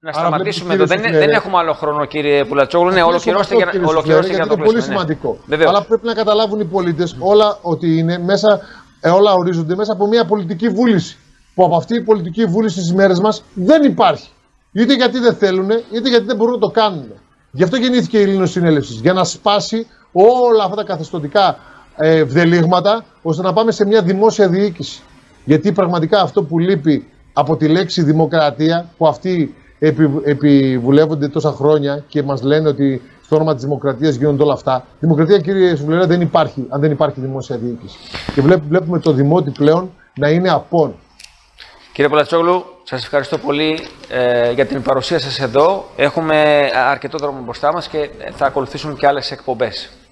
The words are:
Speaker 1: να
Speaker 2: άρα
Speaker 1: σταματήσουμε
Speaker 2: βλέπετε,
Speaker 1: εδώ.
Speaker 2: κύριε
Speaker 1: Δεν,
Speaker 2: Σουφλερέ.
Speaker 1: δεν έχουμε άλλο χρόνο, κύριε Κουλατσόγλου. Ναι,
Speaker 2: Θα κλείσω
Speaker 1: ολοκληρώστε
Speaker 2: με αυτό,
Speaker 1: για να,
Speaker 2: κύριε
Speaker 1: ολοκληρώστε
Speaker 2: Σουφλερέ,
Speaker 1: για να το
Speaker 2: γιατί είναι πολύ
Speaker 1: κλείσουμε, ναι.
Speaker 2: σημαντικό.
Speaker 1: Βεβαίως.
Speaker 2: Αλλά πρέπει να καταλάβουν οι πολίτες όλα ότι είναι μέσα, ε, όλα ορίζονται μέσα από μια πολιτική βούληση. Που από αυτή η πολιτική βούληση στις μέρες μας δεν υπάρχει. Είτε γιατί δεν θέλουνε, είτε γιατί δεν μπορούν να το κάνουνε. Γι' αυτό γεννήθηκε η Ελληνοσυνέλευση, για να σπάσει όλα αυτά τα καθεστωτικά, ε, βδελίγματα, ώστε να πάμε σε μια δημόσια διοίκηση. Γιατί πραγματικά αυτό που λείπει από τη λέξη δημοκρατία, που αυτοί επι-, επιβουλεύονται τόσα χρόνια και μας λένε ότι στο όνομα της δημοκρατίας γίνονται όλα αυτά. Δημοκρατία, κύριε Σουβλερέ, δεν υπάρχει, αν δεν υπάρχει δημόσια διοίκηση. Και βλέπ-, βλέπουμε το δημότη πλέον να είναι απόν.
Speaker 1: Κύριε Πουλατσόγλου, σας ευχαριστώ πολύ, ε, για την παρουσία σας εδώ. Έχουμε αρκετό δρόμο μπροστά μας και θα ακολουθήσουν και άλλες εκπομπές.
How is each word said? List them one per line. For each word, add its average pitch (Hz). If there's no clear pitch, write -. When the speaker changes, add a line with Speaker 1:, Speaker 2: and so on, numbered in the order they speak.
Speaker 1:
να 160
Speaker 2:
άρα 147
Speaker 1:
σταματήσουμε 170
Speaker 2:
βλέπετε, 185
Speaker 1:
εδώ. -
Speaker 2:
κύριε -
Speaker 1:
Δεν, 208
Speaker 2:
Σουφλερέ. 156
Speaker 1:
δεν 151
έχουμε 196
άλλο 165
χρόνο, 147
κύριε 143
Κουλατσόγλου. 143
Ναι, 185
Speaker 2:
Θα 165
κλείσω 170
Speaker 1:
ολοκληρώστε -
Speaker 2:
με 196
αυτό, -
Speaker 1:
για 202
να, 175
Speaker 2:
κύριε 180
Speaker 1:
ολοκληρώστε 156
Speaker 2:
Σουφλερέ, 170
Speaker 1:
για -
να 147
το 143
Speaker 2:
γιατί -
είναι 226
πολύ 139
Speaker 1:
κλείσουμε, -
ναι. 185
Speaker 2:
σημαντικό. 151
Speaker 1:
Βεβαίως. 156
Speaker 2:
Αλλά 202
πρέπει 226
να 233
καταλάβουν 214
οι 208
πολίτες 170
όλα 208
ότι 165
είναι 165
μέσα, 196
ε, 160
όλα 196
ορίζονται 175
μέσα 214
από 202
μια 226
πολιτική 190
βούληση. 208
Που 185
από 170
αυτή 165
η 226
πολιτική 196
βούληση 190
στις 170
μέρες 185
μας 208
δεν 269
υπάρχει. 190
Είτε 233
γιατί 247
δεν 240
θέλουνε, 196
είτε 233
γιατί 233
δεν 214
μπορούν 233
να 226
το 202
κάνουνε. 165
Γι' 139
αυτό 185
γεννήθηκε 240
η 202
Ελληνοσυνέλευση, 175
για 117
να 185
σπάσει 208
όλα 226
αυτά 190
τα 214
καθεστωτικά, 165
ε, 160
βδελίγματα, 170
ώστε 165
να 185
πάμε 226
σε 208
μια 208
δημόσια 196
διοίκηση. 185
Γιατί 156
πραγματικά 175
αυτό 180
που 160
λείπει 160
από 147
τη 151
λέξη 175
δημοκρατία, 156
που 165
αυτοί 165
επι-, 151
επιβουλεύονται 143
τόσα 151
χρόνια 143
και 147
μας 135
λένε 151
ότι 135
στο 156
όνομα 156
της 120
δημοκρατίας 139
γίνονται 139
όλα 147
αυτά. 127
Δημοκρατία, 165
κύριε 180
Σουβλερέ, 160
δεν 175
υπάρχει, 156
αν 143
δεν 151
υπάρχει 139
δημόσια 131
διοίκηση. 117
Και 143
βλέπ-, 160
βλέπουμε 170
το 156
δημότη 143
πλέον 165
να 143
είναι 175
απόν. 151
Speaker 1:
Κύριε 143
Πουλατσόγλου, 170
σας 127
ευχαριστώ 143
πολύ, 156
ε, 120
για 135
την 135
παρουσία 135
σας 127
εδώ. 143
Έχουμε 151
αρκετό 143
δρόμο 139
μπροστά 123
μας 170
και 147
θα 143
ακολουθήσουν 139
και 143
άλλες 139
εκπομπές. 120